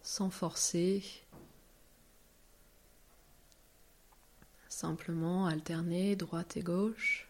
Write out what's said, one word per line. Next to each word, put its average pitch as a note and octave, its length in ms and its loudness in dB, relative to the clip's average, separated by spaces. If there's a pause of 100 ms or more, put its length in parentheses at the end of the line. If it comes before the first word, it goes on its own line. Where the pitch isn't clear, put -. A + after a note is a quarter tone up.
sans - 280 -2
forcer. F3+ 720 2 (3750)
Simplement E3+ 800 0
alterner E3+ 720 2
droite F3 400 -4
et - 60 -4
gauche. F#3+ 680 0